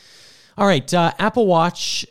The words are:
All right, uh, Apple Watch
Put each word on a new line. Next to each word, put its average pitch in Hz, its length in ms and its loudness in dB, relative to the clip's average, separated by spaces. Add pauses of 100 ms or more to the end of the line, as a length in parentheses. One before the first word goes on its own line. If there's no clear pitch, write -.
(580)
All 202 80 2
right, 180 260 0
uh, 170 260 2
Apple 220 280 0
Watch 170 640 -2